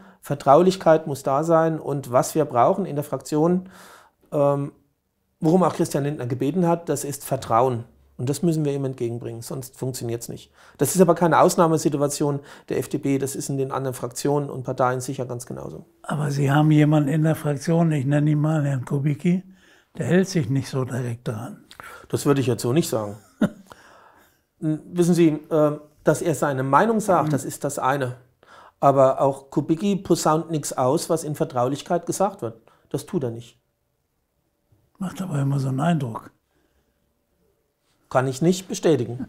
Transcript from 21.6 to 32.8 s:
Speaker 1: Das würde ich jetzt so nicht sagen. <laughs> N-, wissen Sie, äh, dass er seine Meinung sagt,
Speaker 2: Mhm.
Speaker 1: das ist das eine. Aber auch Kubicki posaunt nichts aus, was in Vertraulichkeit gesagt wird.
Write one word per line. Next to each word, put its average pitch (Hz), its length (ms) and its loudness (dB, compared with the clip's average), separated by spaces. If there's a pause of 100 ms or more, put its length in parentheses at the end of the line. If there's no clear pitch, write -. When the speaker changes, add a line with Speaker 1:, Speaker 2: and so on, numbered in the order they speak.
Speaker 1:
Das - 160 -4
würde 139 160 4
ich 120 60 0
jetzt 123 160 0
so 120 100 0
nicht 160 160 2
sagen. 107 300 -4 (200)
<laughs> - 1200 -8
N-, 156 240 -2
wissen 175 280 2
Sie, 170 140 6
äh, 151 500 0 (240)
dass 156 200 2
er 175 120 0
seine 135 280 -2
Meinung 185 380 4
sagt, 160 280 2
Speaker 2:
Mhm. 151 40 0
Speaker 1:
das - 120 -2
ist - 200 -8
das 139 140 -4
eine. 131 380 -2 (640)
Aber 135 400 6
auch 139 300 0
Kubicki 165 460 0
posaunt 165 540 0
nichts 151 220 -4
aus, 139 380 0
was 160 120 0
in 151 120 -6
Vertraulichkeit 143 720 -4
gesagt 190 340 -4
wird. 113 220 -10 (260)